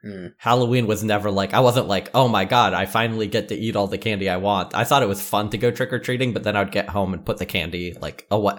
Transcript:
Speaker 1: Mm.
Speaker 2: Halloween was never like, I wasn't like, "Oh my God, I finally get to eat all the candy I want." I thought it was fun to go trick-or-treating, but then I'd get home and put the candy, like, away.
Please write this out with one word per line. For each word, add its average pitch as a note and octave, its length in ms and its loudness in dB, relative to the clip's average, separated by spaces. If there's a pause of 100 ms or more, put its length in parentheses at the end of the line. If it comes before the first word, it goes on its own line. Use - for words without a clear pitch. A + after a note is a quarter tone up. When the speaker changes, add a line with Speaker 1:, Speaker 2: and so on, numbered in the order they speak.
Speaker 1:
Mm. F#2 320 -12
Speaker 2:
Halloween A#2+ 480 2
was G#2 180 0
never G#2 280 0
like, G2 240 0
I A#2 40 6
wasn't A#2+ 280 4
like, F#2+ 260 -2
"Oh B2+ 140 6
my G2+ 180 2
God, G#2+ 280 4
I F#2+ 120 0
finally A2 400 0
get G#2+ 240 -2
to A2 60 -4
eat A2 200 -4
all G2+ 120 2
the G2 100 -6
candy G2 320 -2
I F#2 80 0
want." F#2+ 380 0
I A2 80 2
thought C#3 180 4
it A2+ 80 2
was G2 140 -4
fun G#2 260 -2
to A2+ 80 -6
go A#2+ 140 2
trick-or-treating, B2 640 -2
but F#2+ 100 -4
then G#2 120 -2
I'd G2 160 0
get - 180 -2
home F#2+ 240 -2
and E2+ 120 -10
put - 140 -4
the F#2 80 -6
candy, F2 520 -6
like, - 300 -12
away. G#2 300 0